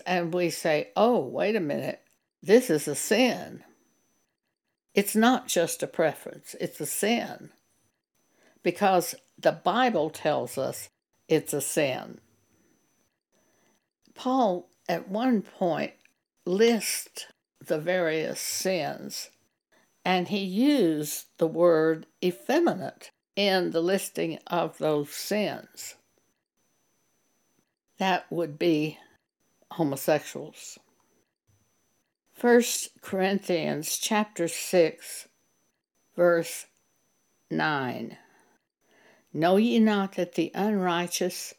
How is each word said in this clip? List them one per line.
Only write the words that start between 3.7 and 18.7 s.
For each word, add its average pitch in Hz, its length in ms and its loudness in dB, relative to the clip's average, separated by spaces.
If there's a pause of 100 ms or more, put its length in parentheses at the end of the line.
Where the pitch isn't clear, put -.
It's 202 220 2
not 226 320 2
just - 360 -2
a - 40 -2
preference, - 720 -4
it's - 200 -8
a 151 60 -8
sin. - 680 -4 (1120)
Because 180 520 2 (220)
the 160 140 2
Bible 180 600 0
tells 135 460 -4
us - 320 -6 (380)
it's 156 260 2
a 147 80 -2
sin. - 600 -2 (1900)
Paul, 240 560 0 (180)
at 175 220 -4
one 220 320 2
point, 151 520 -2 (520)
lists 208 800 0 (340)
the 160 200 -2
various 160 600 -2
sins, - 920 -4 (760)